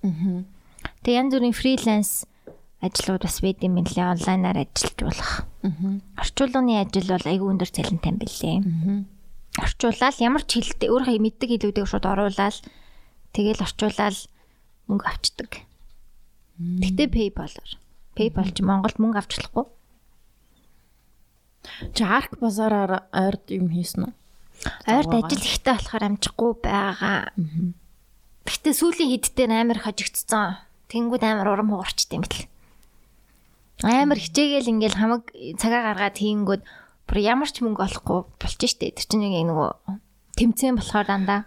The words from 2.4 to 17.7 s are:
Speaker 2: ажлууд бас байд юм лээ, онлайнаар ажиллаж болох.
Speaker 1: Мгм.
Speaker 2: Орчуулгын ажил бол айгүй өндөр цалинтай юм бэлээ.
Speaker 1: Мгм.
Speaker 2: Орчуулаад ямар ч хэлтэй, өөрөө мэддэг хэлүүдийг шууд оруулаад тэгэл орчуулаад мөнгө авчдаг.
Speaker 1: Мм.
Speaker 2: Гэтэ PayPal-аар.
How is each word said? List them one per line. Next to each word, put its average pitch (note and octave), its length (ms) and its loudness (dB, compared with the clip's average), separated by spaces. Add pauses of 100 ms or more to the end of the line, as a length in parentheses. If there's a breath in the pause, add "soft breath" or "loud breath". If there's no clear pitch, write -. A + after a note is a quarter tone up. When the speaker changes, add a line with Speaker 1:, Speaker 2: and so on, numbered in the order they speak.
Speaker 2:
ажлууд - 400 -2
бас - 160 -4
байд F#3+ 240 0
юм F3+ 160 2
лээ, F3 240 0
онлайнаар F#3 640 0
ажиллаж - 320 -4
болох. - 320 -4 (320)
Speaker 1:
Мгм. G3 400 -2 (160)
Speaker 2:
Орчуулгын B3+ 560 2
ажил F#3+ 320 0
бол F3+ 160 0
айгүй F#3+ 240 0
өндөр F#3 240 0
цалинтай - 400 -2
юм - 80 -2
бэлээ. - 360 -2 (120)
Speaker 1:
Мгм. E3+ 280 0 (680)
Speaker 2:
Орчуулаад - 560 0
ямар B3+ 240 2
ч - 160 0
хэлтэй, - 320 0
өөрөө B3 320 2
мэддэг A3+ 320 -2
хэлүүдийг G3+ 320 0
шууд - 160 -2
оруулаад G3 560 0 (720 loud breath)
тэгэл G#3 320 0
орчуулаад G#3 520 -2 (720)
мөнгө G3+ 180 0
авчдаг. - 560 -6 (960)
Speaker 1:
Мм. F3 240 -4
Speaker 2:
Гэтэ F#3+ 220 2 (100)
PayPal-аар. G3 580 -4 (440)